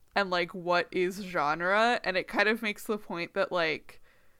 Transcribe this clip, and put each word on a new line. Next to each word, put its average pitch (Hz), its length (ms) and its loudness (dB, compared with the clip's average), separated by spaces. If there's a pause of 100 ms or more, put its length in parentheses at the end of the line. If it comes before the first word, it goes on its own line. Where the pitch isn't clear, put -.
(140)
and, 196 160 0
like, 175 240 0
what 175 380 0
is 180 300 0
genre, 180 800 2
and 185 120 -2
it 185 120 -2
kind 208 200 2
of 226 140 0
makes 208 220 -6
the 208 140 -2
point 170 360 -8
that, 196 160 0
like, 160 500 -2 (400)